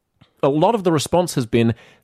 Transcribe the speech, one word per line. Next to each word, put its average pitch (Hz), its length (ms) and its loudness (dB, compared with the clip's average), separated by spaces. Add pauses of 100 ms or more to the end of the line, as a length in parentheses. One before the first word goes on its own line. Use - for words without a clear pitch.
(420)
a 151 60 2
lot 160 260 2
of 202 100 -4
the 180 60 0
response 165 440 -2
has 131 100 -2
been, 117 300 0 (300)